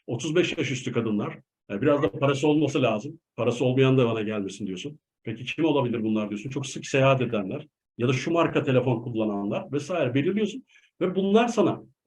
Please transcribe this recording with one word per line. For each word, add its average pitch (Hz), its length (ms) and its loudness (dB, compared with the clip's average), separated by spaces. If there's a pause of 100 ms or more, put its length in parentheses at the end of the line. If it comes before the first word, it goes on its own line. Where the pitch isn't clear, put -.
Otuz 135 280 -4
beş - 220 2
yaş 139 140 -2
üstü - 200 -6
kadınlar. 113 480 -2 (300)
E, 101 120 -4
biraz 143 220 2
da - 80 0
parası 139 360 0
olması 151 340 2
lazım. 110 380 -2 (160)
Parası 117 300 0
olmayan 131 320 4
da 127 80 6
bana 110 160 0
gelmesin 101 460 -4
diyorsun. 92 320 -10 (240)
Peki 117 220 -10
kim 156 200 -2
olabilir 123 380 0
bunlar 107 260 0
diyorsun. 104 200 -8
Çok 135 160 -6
sık - 200 -10
seyahat 135 360 4
edenler 107 460 -4 (300)
ya 120 100 0
da 139 60 2
şu 165 180 -2
marka 160 320 2
telefon 123 400 2
kullananlar 110 680 -4
vesaire 147 420 -2
belirliyorsun. 196 500 0 (380)
Ve 180 140 -2
bunlar 196 320 4
sana, 185 360 0 (240)